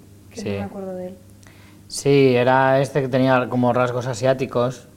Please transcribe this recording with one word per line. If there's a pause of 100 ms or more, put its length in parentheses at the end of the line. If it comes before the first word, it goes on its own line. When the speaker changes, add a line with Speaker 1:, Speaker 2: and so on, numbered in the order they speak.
(300)
Speaker 1:
que
Speaker 2:
Sí.
Speaker 1:
no
me
acuerdo
de
él. (720)
Speaker 2:
Sí,
era
este
que
tenía
como
rasgos
asiáticos